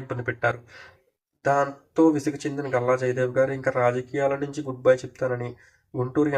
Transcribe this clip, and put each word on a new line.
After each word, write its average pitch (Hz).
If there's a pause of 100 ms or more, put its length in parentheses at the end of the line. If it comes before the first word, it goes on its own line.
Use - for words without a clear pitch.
ఇబ్బంది 127
పెట్టారు. 120 (880)
దాంతో 139 (100)
విసుగు 139
చెందిన 139
గల్లా 123
జయదేవ్ 127
గారు 135
ఇంకా 131
రాజకీయాల 127
నుంచి 143
గుడ్ 127
బై 131
చెప్తానని 123 (440)
గుంటూరు 135